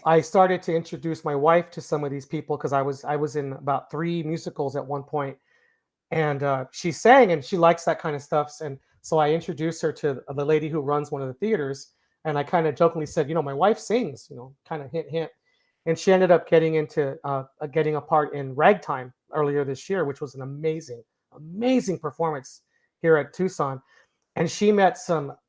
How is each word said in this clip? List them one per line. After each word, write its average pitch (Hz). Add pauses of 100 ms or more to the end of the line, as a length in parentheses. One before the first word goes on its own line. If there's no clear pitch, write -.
I 165
started 185
to 165
introduce 160
my 147
wife 165
to -
some 147
of 139
these 139
people 147
'cause 143
I 139
was, 135
I 147
was 147
in 139
about 135
three 170
musicals 151
at 131
one 139
point. 139 (720)
And, 151
uh, 135
she -
sang 240
and 151
she -
likes 170
that 165
kind 156
of 143
stuff. 147
And 139 (220)
so -
I 151
introduced 160
her 156
to 139
the 139
lady 156
who 156
runs 147
one 139
of 135
the 127
theaters. 147 (320)
And 147
I 143
kinda 160
jokingly 165
said, 143
"You 156
know, 165
my 139
wife 190
sings," 196
you 143
know, 127 (100)
kinda 151
hint, 156
hint. 156 (560)
And 165
she -
ended 185
up 170
getting 160
into, 147
uh, 139 (160)
uh, 151
getting 151
a 147
part 151
in 139
Ragtime 147 (200)
earlier 147
this 135
year, 190
which 139
was 135
an 131
amazing, 143 (300)
amazing 190
performance 151 (380)
here 165
at 135
Tucson. 151 (540)
And 165
she 208
met 196
some 147 (120)